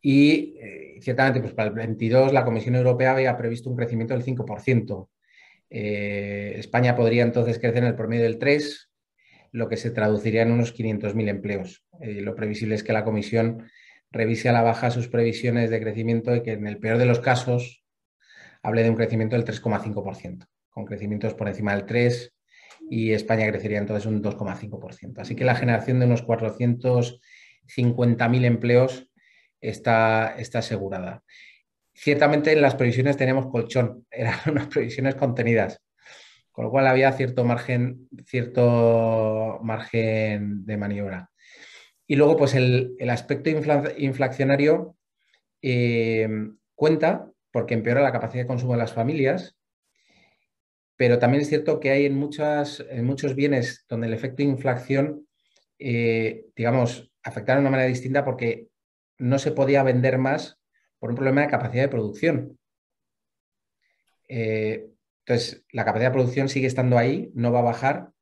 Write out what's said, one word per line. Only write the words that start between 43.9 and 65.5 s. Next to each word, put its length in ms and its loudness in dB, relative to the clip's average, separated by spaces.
inflacionario, 960 0
eh, 680 0
cuenta 560 0
porque 220 -2
empeora 280 2
la 100 4
capacidad 320 -4
de 40 -6
consumo 260 -2
de 60 0
las 140 -4
familias, 640 -2
pero 200 4
también 240 4
es 80 -2
cierto 300 0
que 100 -2
hay 160 4
en 80 0
muchas, 760 -2
en 160 -4
muchos 280 -2
bienes 560 -2
donde 180 -4
el 60 -4
efecto 300 -6
inflación, 840 -2
eh, 640 -2
digamos, 560 0
afectará 340 -2
de 40 4
una 100 2
manera 180 2
distinta 340 -2
porque 440 -4
no 220 0
se 120 -2
podía 300 2
vender 360 2
más 420 -2
por 100 -8
un 60 -4
problema 260 2
de 60 2
capacidad 360 0
de 60 0
producción. 680 -2
Eh, 600 -4
entonces, 460 -2